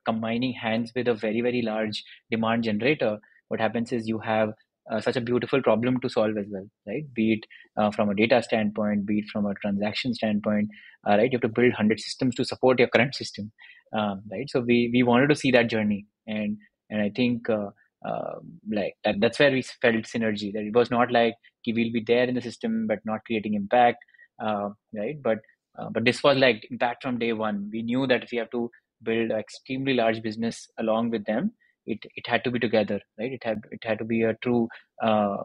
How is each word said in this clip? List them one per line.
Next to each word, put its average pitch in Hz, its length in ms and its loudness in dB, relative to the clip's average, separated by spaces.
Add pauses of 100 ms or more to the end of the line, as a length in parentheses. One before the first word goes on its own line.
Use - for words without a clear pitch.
combining 117 480 -2
hands 117 420 -2
with 123 140 -2
a 117 60 4
very, 110 260 -2
very 123 220 0
large 110 420 -2 (260)
demand 113 340 0
generator, 113 540 0 (300)
what 110 120 -4
happens 113 320 -2
is 113 160 -2
you 110 100 -2
have, 110 340 0 (380)
uh, 110 100 -2
such 120 160 0
a 127 60 -2
beautiful 120 400 0
problem 123 380 2
to 131 100 -2
solve 110 260 0
as 101 140 -4
well, 98 180 -10 (180)
right? 123 180 -6 (100)
Be 110 200 4
it, 107 120 -4 (320)
uh, 107 120 4
from 104 200 0
a 98 40 -2
data 113 280 4
standpoint, 104 640 0
be 104 140 0
it 104 120 -6
from 104 140 -2
a 101 80 -2
transaction 104 580 -4
standpoint, 107 560 0 (380)
uh, 104 100 4
right? 123 160 4
You 131 40 2
have 117 60 -4
to 127 60 2
build 120 240 4
hundred 107 280 0
systems - 340 -2
to 127 100 -2
support 127 340 2
your 120 100 6
current 120 260 4
system, 107 380 -10 (420)
um, 104 360 -2
right? 113 200 -8
So 135 100 0
we, 120 320 4
we 123 100 6
wanted 123 260 4
to 147 60 4
see 139 180 0
that 117 180 6
journey, 104 360 0 (200)
and, 107 320 -4 (320)
and 107 100 -2
I 104 80 0
think, 120 400 0
uh, 104 220 0 (340)
uh, 50 320 -6 (340)
like, 101 240 -2 (100)
that, 104 160 0
that's 117 180 2
where 143 140 6
we 131 100 0
felt 113 420 0
synergy, 104 480 -4
that 107 120 -6
it 107 100 -2
was 120 160 4
not 120 200 2
like, 117 240 4 (280)
"Okay, 117 120 -2
we'll 117 180 0
be 117 140 -2
there 120 180 4
in 127 100 0
the 123 80 -2
system, 113 440 -4
but 107 180 -2
not 110 220 -6
creating 107 280 -2
impact," 120 500 2 (380)
uh, 104 280 -4 (240)
right? 113 280 -6
But, 113 160 0 (400)
uh, 110 120 -10
but 110 140 -2
this 120 180 0
was, 139 160 6
like, 120 320 4
impact 120 320 -4
from 123 160 -4
day 117 140 0
one. 104 400 -4
We 113 100 -4
knew 123 240 0
that 120 180 2
if - 80 -20
we 120 60 -2
have 110 120 -6
to 120 200 -4 (320)
build 113 280 0
an 110 80 0
extremely 131 560 -4
large 113 280 2
business 113 460 -6 (100)
along 113 320 0
with 110 140 -4
them, 131 280 -2 (340)
it, 107 120 -6 (180)
it - 100 -12
had 117 180 0
to 123 60 -2
be 120 80 -2
together, 107 420 0 (180)
right? 123 140 -6
It 127 120 -10
had, 110 260 -4
it 113 140 -14
had 110 140 -4
to 120 60 -8
be 113 180 0
a 113 200 2
true, 120 260 0 (340)
uh, 107 420 2